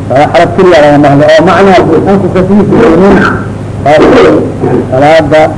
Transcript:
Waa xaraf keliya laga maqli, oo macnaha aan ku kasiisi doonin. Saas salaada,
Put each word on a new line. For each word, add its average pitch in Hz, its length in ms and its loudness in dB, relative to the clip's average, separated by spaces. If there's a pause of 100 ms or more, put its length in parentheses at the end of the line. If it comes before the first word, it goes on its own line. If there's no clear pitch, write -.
Waa 135 220 -2
xaraf - 260 -2
keliya 180 280 2
laga 147 200 2
maqli, 143 240 2
oo 156 160 2
macnaha 180 380 2 (220)
aan 196 180 -2
ku 190 100 -4
kasiisi 190 400 0
doonin. 165 500 2 (580)
Saas 151 260 0 (840)
salaada, 151 600 0 (140)